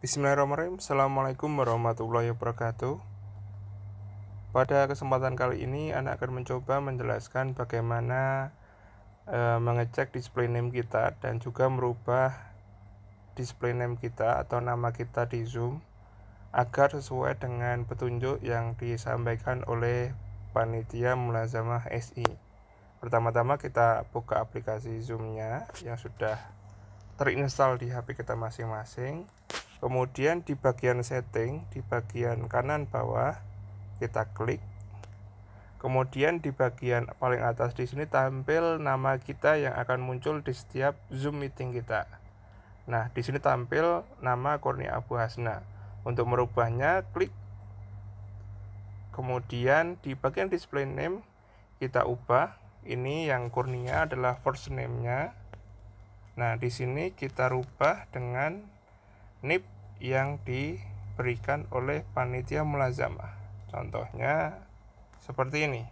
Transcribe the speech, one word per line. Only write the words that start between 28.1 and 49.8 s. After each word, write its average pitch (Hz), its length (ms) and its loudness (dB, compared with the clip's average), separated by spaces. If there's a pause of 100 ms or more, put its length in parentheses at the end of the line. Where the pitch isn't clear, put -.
kita 120 240 -4
masing-masing. 113 880 -6 (600)
Kemudian 131 560 2
di 151 160 -2
bagian 123 480 4
setting, 127 640 -2
di 131 160 -8
bagian 120 640 -2
kanan 135 400 0
bawah, 117 480 0 (640)
kita 113 320 -2
klik. 117 320 -2 (1120)
Kemudian 131 640 2
di 143 160 -2
bagian 120 640 2
paling 123 240 4
atas 120 320 2
di 127 80 0
sini 143 240 -4
tampil 143 720 2
nama 135 400 2
kita 147 400 4
yang 135 160 0
akan 127 240 0
muncul 131 400 -2
di 139 160 -4
setiap 139 400 0 (160)
Zoom 143 320 -2
meeting 127 320 -6
kita. 113 320 -2 (800)
Nah, 117 240 0
di - 80 -2
sini 135 160 0
tampil 143 720 4 (160)
nama 127 320 4
Kurnia 131 400 -2
Abu 120 240 -2
Hasna. 113 400 -2 (480)
Untuk 120 240 2
merubahnya, 123 800 4
klik. 185 220 0 (1800)
Kemudian 127 880 2